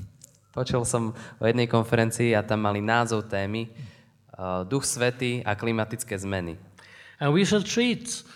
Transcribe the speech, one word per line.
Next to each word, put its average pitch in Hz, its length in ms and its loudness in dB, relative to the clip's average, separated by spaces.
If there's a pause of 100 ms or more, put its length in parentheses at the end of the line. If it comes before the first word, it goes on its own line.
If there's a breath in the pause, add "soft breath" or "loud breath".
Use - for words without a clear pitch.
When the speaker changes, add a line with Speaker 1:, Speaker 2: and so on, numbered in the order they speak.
Speaker 1:
<laughs> - 520 -20
počul 127 320 -2
som 117 240 0 (320 loud breath)
o - 40 2
jednej 117 200 4
konferencii 117 720 2
a 104 80 0
tam 107 160 0
mali 104 160 0
názov 113 480 0
témy, 101 400 -4 (720 loud breath)
uh, 92 240 -4
Duch 131 240 -2
Svätý 123 560 0
a 104 160 -2
klimatické 113 560 -2
zmeny. 95 400 -4 (640 loud breath)
Speaker 2:
And 147 160 2
we 190 80 4
shall 196 220 2
treat - 580 -2 (140 loud breath)